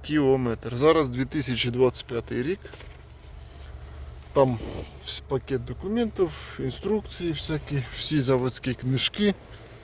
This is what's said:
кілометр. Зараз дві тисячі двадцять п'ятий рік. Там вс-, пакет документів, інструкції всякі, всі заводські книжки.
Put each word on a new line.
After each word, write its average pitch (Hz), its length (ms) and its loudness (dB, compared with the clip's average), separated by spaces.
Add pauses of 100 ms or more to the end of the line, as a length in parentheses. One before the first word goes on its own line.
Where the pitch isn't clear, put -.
кілометр. 131 760 2
Зараз 151 320 6
дві 123 160 -2
тисячі 123 440 0
двадцять 123 360 4
п'ятий 120 380 -4
рік. 180 160 -2 (1700)
Там 131 260 6 (460)
вс-, - 220 -2
пакет 127 380 -2
документів, 196 680 0 (280)
інструкції 175 720 -2
всякі, 147 520 -2 (140)
всі 151 240 4
заводські 127 520 2
книжки. 131 600 2 (500)